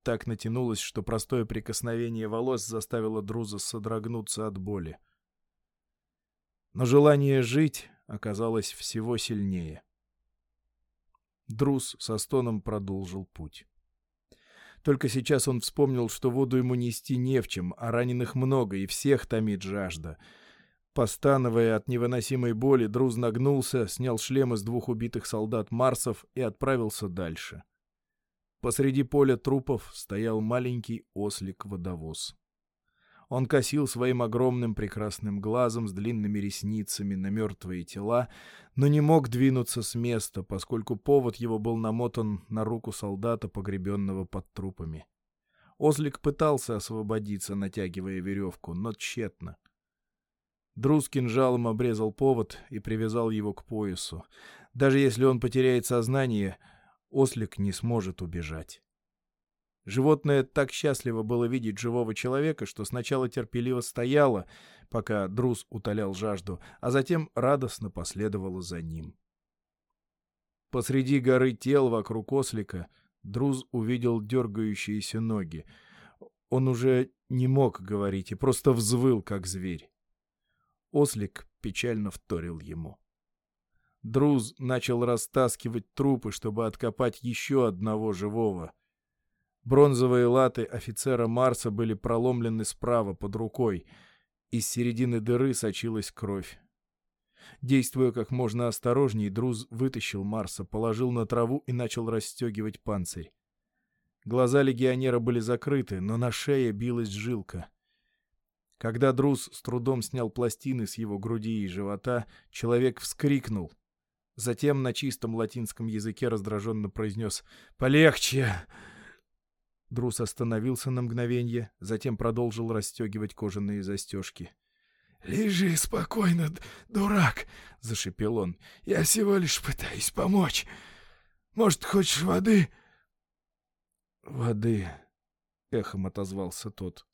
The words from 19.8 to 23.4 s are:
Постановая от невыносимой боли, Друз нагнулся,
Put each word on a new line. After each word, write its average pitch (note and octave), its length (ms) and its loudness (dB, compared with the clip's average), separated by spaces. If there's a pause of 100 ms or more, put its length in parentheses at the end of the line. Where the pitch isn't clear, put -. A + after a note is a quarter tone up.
Постановая A#2 840 4
от G#2+ 100 -4
невыносимой B2 680 0
боли, B2 340 6
Друз B2 280 2
нагнулся, B2 720 2